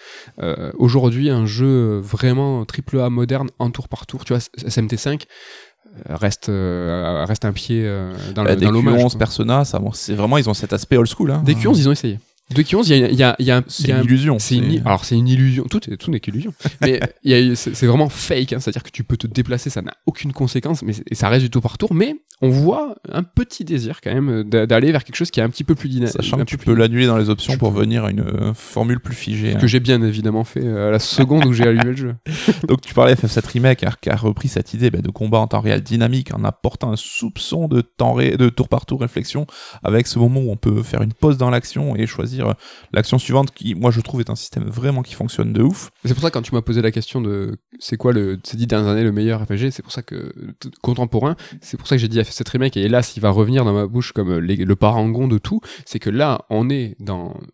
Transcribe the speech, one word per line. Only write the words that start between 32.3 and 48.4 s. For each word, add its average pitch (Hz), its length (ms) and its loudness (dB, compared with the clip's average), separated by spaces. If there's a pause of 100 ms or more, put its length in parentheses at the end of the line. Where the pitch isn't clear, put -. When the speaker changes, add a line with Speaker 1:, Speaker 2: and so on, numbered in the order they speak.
Speaker 2:
<laughs> 160 280 0
Donc 135 100 4
tu - 140 -16
parlais 127 240 6
F - 80 -2
F 113 60 -2
sept - 160 -2
Remake, 123 360 2
hein, - 160 0
qui - 100 -4
a 107 60 0
repris 107 320 -2
cette - 260 -4
idée, 117 160 2
bah, - 120 0
de - 100 -4
combat 110 280 0
en 110 80 0
temps 107 120 -2
réel 107 220 0
dynamique 117 520 0
en 104 120 -4
apportant - 480 -4
un - 20 0
soupçon - 720 -6
de 131 140 2
temps 120 320 -2
ré-, 127 240 0
de 127 100 6
tour 123 220 0
par - 160 -2
tour 135 160 -6
réflexion, 131 460 -6 (360)
avec 110 240 0
ce - 100 -4
moment 120 220 4
où 127 100 0
on 101 60 -4
peut 107 260 0
faire 113 200 -4
une 110 120 -2
pause 147 240 2
dans 127 120 0
l'action 123 460 -2
et 110 100 -2
choisir, 120 440 -6
euh, 107 40 -2 (400)
l'action 131 240 2
suivante, 135 340 2
qui - 220 -6
moi 120 160 2
je 117 100 2
trouve 123 200 -4
est 113 100 -4
un 113 60 -6
système - 300 -8
vraiment 123 360 -2
qui - 140 -12
fonctionne 113 380 -2
de 107 100 4
ouf. 175 260 0 (160)
Speaker 1:
C'est 123 80 2
pour 131 80 -4
ça 165 80 0
quand 113 140 -4
tu - 100 -6
m'as 117 80 0
posé 113 220 0
la 110 80 2
question 120 280 -6
de 104 380 -4 (220)
c'est - 180 -6
quoi 123 160 2
le, 98 300 0